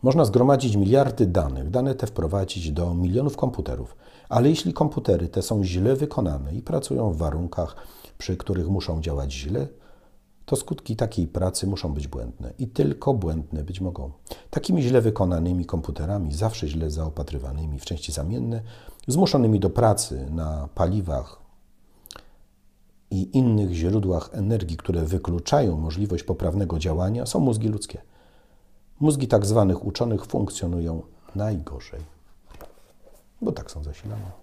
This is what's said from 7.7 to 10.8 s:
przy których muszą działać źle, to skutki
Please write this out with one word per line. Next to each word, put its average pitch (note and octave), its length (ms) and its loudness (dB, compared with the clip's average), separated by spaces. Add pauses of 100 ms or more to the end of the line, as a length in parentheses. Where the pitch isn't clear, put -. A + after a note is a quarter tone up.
przy - 180 -4
których F2+ 320 -2
muszą F2 320 -2
działać C#2+ 320 -4
źle, F2 360 -4 (760)
to - 120 0
skutki - 400 -6